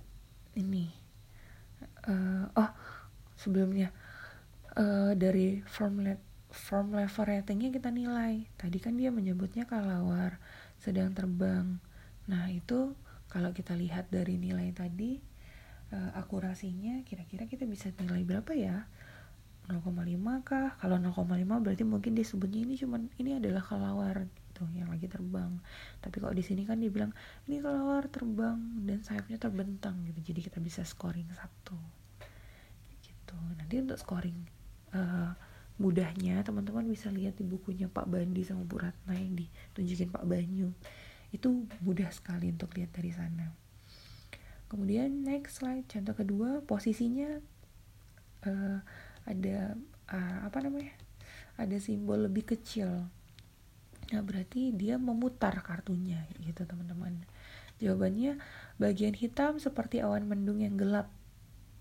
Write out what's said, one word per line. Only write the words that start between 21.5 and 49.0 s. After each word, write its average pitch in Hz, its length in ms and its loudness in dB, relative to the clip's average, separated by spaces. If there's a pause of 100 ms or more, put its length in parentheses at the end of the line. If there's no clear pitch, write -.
berarti 202 240 4
mungkin 220 320 4
dia 226 100 6
sebutnya 202 400 0
ini 262 140 0
cuman, 240 400 -2
ini 269 180 2
adalah 196 240 2
kelelawar 196 680 0
gitu, - 420 -10
yang 175 160 -4
lagi 170 220 -2
terbang. 180 480 -2 (420)
Tapi - 220 -8
kalau 202 100 -2
di 185 140 2
sini 196 180 0
kan 226 140 0
dibilang, 214 320 2 (400)
"Ini 285 100 0
kelelawar 277 480 2
terbang 226 480 0 (300)
dan 202 160 0
sayapnya 214 400 -4
terbentang," 196 640 -2
gitu. 165 260 -6
Jadi 170 140 -2
kita 170 160 -6
bisa 170 240 -4
scoring 170 480 -4
satu. - 420 -12 (1300)
Gitu. - 340 -16 (220)
Nanti 156 240 -4
untuk 262 160 -2
scoring, 175 400 -2 (580)
eh, 180 380 2 (480)
mudahnya, 185 640 4
teman-teman 208 420 0
bisa 214 220 -2
lihat 196 260 0
di 196 80 -2
bukunya 185 460 -2
Pak - 160 -2
Bandi 180 400 2
sama 185 180 -4
Bu 170 160 -2
Ratna 180 320 -4
yang 185 220 0
ditunjukin 180 800 -2
Pak - 100 -6
Banyu. 180 480 2 (640)
Itu 247 320 2 (160)
mudah 185 320 2
sekali 175 400 -2
untuk 170 240 -4
lihat 170 160 -4
dari 175 160 -2
sana. 165 400 -4 (1200)
Kemudian 240 560 2
next 285 340 -2
slide, 254 300 -2
contoh 208 240 -4
kedua, 220 500 2
posisinya, 240 800 0 (1040)
eh, 196 320 0 (480)